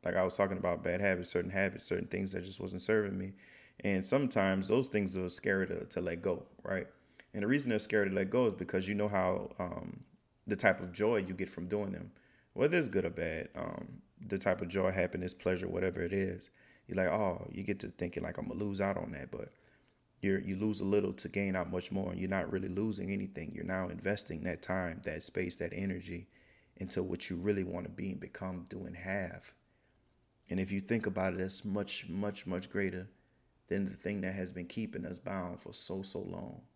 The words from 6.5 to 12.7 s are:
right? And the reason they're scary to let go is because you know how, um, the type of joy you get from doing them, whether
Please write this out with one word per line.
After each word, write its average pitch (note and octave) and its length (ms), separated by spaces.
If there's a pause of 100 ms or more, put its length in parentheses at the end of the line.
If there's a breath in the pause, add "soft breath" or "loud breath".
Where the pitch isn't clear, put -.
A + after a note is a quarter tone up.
right? F#2+ 240 (460 loud breath)
And G#2 100
the G2+ 40
reason C3+ 240
they're A2 80
scary G#2 300
to F#2+ 60
let F#2+ 140
go B2 180
is G2+ 80
because F#2 340
you G#2 60
know G#2 140
how, F#2+ 500
um, - 420 (460)
the G2+ 100
type F#2+ 240
of F2+ 120
joy G#2 260
you F#2+ 140
get F2+ 160
from F2 200
doing G2+ 240
them, F2+ 180 (440 soft breath)
whether D3+ 220